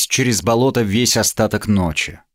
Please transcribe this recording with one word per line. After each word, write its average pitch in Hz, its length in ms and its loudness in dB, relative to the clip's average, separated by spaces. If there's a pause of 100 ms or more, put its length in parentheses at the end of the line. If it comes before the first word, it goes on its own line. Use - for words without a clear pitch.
через 123 340 0
болото 120 380 2
весь 113 380 0
остаток 107 480 -2
ночи. 92 560 -2 (120)